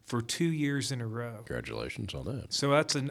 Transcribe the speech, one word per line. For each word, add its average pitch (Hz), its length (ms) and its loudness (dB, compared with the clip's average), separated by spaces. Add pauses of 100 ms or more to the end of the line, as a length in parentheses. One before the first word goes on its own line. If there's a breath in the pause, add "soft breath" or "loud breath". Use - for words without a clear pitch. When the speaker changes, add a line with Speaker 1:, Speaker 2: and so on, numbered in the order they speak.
Speaker 1:
for 120 160 0
two 165 320 2
years 143 400 0
in 127 80 -2
a 117 60 -2
row. 117 300 -4 (100)
Speaker 2:
Congratulations - 680 -4
on 65 120 -6
that. 123 260 -6
Speaker 1:
So - 180 2
that's 151 240 6
an, 143 160 0